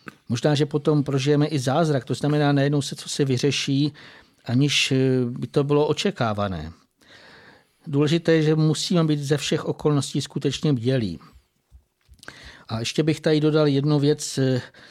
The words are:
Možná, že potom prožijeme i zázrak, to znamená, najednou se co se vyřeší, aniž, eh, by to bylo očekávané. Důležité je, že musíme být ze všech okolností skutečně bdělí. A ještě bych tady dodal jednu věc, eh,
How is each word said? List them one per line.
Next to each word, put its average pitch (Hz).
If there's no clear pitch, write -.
Možná, 147
že 147
potom 147
prožijeme 143
i 151
zázrak, 139
to 135
znamená, 147
najednou 143
se -
co -
se -
vyřeší, 139
aniž, 139
eh, 135
by 123
to 143
bylo 147
očekávané. 101
Důležité 151
je, 160
že 151
musíme 156
být 151
ze 143
všech 156
okolností 147
skutečně 147
bdělí. 117
A 117
ještě 120
bych 151
tady 156
dodal 151
jednu 143
věc, 143
eh, 131